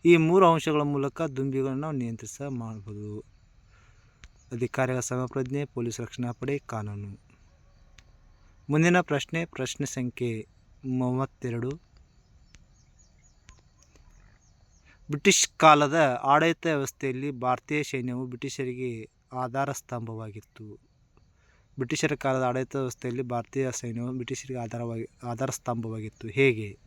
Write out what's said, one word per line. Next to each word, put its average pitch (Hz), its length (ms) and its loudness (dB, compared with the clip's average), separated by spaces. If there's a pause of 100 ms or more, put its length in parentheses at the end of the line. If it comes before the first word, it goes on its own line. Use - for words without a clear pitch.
ಈ 170 120 10
ಮೂರು 170 360 8
ಅಂಶಗಳ 151 280 2
ಮೂಲಕ 143 400 -2
ದುಂಬಿಗಳನ್ನ 135 600 -2
ನಾವು 156 120 -6
ನಿಯಂತ್ರಿಸ 117 480 -6
ಮಾಡ್ಬೋದು. 107 760 -8 (1300)
ಅಧಿಕಾರಿಗಳ 127 480 -2
ಸಮಯ 127 280 -4
ಪ್ರಜ್ಞೆ, 135 380 -4
ಪೊಲೀಸ್ 117 340 -6
ರಕ್ಷಣಾ 120 320 -6
ಪಡೆ, 139 280 -4
ಕಾನೂನು. 104 600 -10 (1500)
ಮುಂದಿನ 170 320 6
ಪ್ರಶ್ನೆ, 160 440 -2
ಪ್ರಶ್ನೆ 131 400 -6
ಸಂಖ್ಯೆ 120 600 -6 (380)
ಮೂವತ್ತೆರಡು. 127 840 -2 (3500)
ಬ್ರಿಟಿಷ್ 147 480 4
ಕಾಲದ 147 680 8
ಆಡಳಿತ 156 420 4
ವ್ಯವಸ್ಥೆಯಲ್ಲಿ 139 680 -2
ಭಾರತೀಯ 127 520 -2
ಸೈನ್ಯವು 127 440 -4
ಬ್ರಿಟಿಷರಿಗೆ 123 840 -6 (240)
ಆಧಾರ 127 380 -2
ಸ್ತಂಭವಾಗಿತ್ತು. 110 1200 -12 (840)
ಬ್ರಿಟಿಷರ 147 360 0
ಕಾಲದ 131 260 0
ಆಡಳಿತ 127 340 -2
ವ್ಯವಸ್ಥೆಯಲ್ಲಿ 127 460 -4
ಭಾರತೀಯ 123 500 -4
ಸೈನ್ಯವು 120 420 -6
ಬ್ರಿಟಿಷರಿಗೆ 127 460 -8
ಆಧಾರವಾಗಿ, 117 480 -6 (160)
ಆಧಾರ 120 260 -4
ಸ್ತಂಭವಾಗಿತ್ತು. 113 800 -6
ಹೇಗೆ? 110 600 2